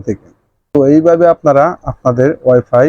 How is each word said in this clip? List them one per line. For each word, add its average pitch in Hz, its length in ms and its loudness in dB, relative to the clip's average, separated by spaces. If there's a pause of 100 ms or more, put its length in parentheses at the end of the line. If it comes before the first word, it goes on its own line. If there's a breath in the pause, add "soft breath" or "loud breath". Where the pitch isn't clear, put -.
থেকে। 104 200 -10 (460)
তো 147 60 0 (140)
এইভাবে 165 320 2 (100)
আপনারা 143 280 0 (280)
আপনাদের 127 380 -2 (160)
ওয়াইফাই 127 440 0